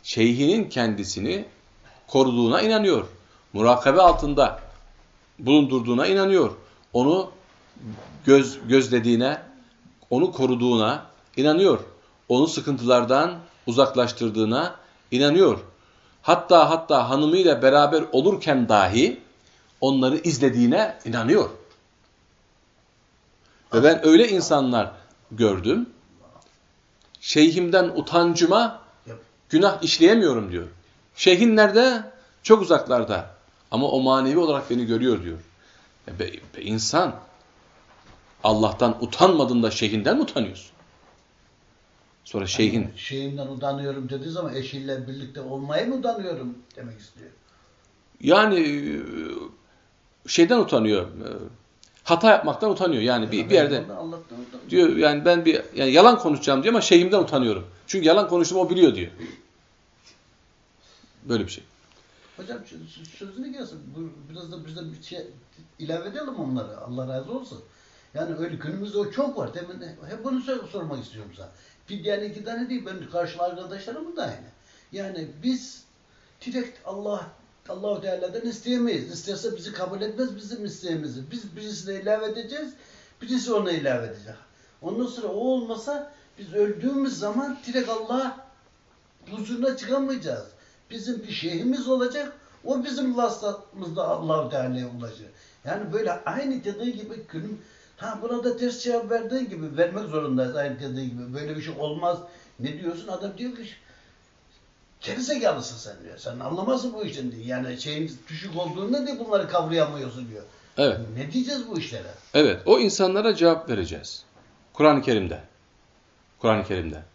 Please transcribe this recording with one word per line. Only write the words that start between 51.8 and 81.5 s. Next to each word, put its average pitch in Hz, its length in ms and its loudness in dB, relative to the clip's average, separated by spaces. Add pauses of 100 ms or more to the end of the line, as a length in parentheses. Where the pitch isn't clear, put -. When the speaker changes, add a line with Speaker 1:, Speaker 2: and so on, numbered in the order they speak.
Speaker 1:
hata 196 280 6
yapmaktan 185 400 2
utanıyor. 170 300 0
Yani 120 300 0
bir, 107 60 -2
Speaker 2:
Ya - 120 -4
Speaker 1:
bir - 60 6
yerde 143 340 4
Speaker 2:
ben 101 60 -12
Allah'tan 165 440 -14
utanıyorum. - 300 -18
Speaker 1:
diyor, 170 260 4
yani 147 300 2
ben 170 200 4
bir, 160 160 4 (140)
yani 135 160 0
yalan 208 280 10
konuşacağım 143 440 0
diyor 226 100 2
ama 220 80 2
şeyhimden 185 380 6
utanıyorum. 113 480 0 (200)
Çünkü 180 200 0
yalan 180 220 4
konuştuğumu 175 320 0
o 165 80 0
biliyor 170 260 6
diyor. 85 160 -8 (2000)
Böyle 117 220 -2
bir - 60 -14
şey. - 120 -16 (760)
Speaker 2:
Hocam 190 280 -14
şu, 160 100 -20 (120)
şu - 300 -20
sözünü 233 360 -14
gelsin. 214 260 -16 (160)
Bu, 147 380 -16
biraz 170 180 -18
da, 160 140 -18
biz 156 100 -18
de 175 40 -14 (120)
bir - 120 -20
şey 180 240 -16 (520)
ilave 165 300 -8
edelim 269 260 -12
onlara. 127 420 -8
Allah 127 300 -10
razı 131 240 -10
olsun. - 300 -12 (520)
Yani 160 220 -6
öyle 160 200 -8
günümüzde 196 420 -8
o 202 140 -4
çok 254 260 -4
var. - 160 -8
Demin 175 280 -14 (280)
hep 220 140 -12
bunu 254 180 -4
sor-, 247 260 -6
sormak 151 360 -10
istiyorum 101 340 -18
sana. 92 120 -20 (400)
Bir 202 140 -12
tane 208 220 -4
iki 208 180 -12
tane 233 260 -8
değil. 247 160 -6
Ben 185 260 -12
karşılı 175 320 -4
arkadaşlarım 196 720 -10
da 302 80 -6
aynı. - 260 -12 (420)
Yani 185 360 -10 (160)
biz - 400 -6 (640)
direkt 240 400 -10
Allah, 196 420 -8 (420)
Allahu 196 320 -6
Teala'dan 180 400 -6
isteyemeyiz. 233 680 -4
İsterse 196 460 -8
bizi - 160 -14
kabul 185 280 -8
etmez 214 340 -6
bizim 208 300 -12
isteğimizi. 151 640 -10
Biz 202 240 -14